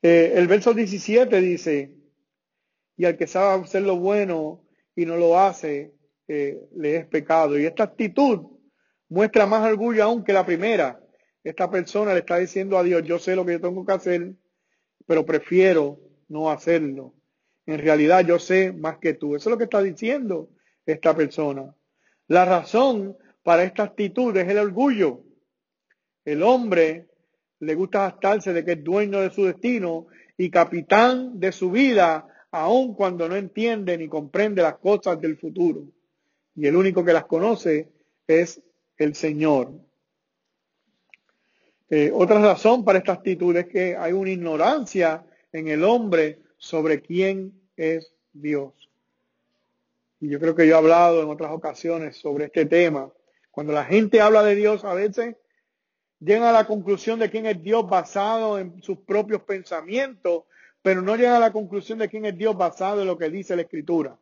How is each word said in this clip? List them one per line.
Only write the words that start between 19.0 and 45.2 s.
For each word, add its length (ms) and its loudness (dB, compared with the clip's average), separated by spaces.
tú." 200 -6
Eso 140 -4
es 40 2
lo 60 -2
que 60 -2
está 180 -2
diciendo 680 -6
esta 300 0
persona. 600 -4
La 160 6
razón 720 0
para 180 4
esta 220 -2
actitud 520 -4
es 120 0
el 100 0
orgullo. 640 0
El 180 -4
hombre 640 2
le 160 -4
gusta 340 -2
jactarse 420 -2
de 120 -2
que 80 -2
es 100 -6
dueño 380 -2
de 100 -2
su 140 -2
destino 640 -4
y 140 -2
capitán 880 2
de 140 -2
su 180 -4
vida, 560 2
aun 440 0
cuando 340 -2
no 80 -4
entiende 600 -4
ni 120 -10
comprende 540 -2
las 160 0
cosas 420 -2
del 180 -6
futuro. 460 -4
Y 100 -2
el 80 2
único 300 2
que 80 4
las 140 2
conoce 640 -2
es 340 2
el 180 -2
Señor. 580 0
Eh, 240 2
otra 280 4
razón 440 4
para 140 4
esta 140 -2
actitud 440 -2
es 100 -2
que 300 -4
hay 160 -4
una 180 -4
ignorancia 920 -2